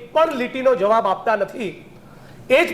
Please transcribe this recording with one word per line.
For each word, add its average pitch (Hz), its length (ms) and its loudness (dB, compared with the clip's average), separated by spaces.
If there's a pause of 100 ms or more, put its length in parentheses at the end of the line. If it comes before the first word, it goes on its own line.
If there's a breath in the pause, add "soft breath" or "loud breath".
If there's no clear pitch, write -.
(120)
પણ 311 280 0
લીટીનો 254 340 0
જવાબ 214 320 2
આપતા 196 300 -2
નથી. 202 360 -6 (760 loud breath)
એ 254 180 4
જ - 80 -8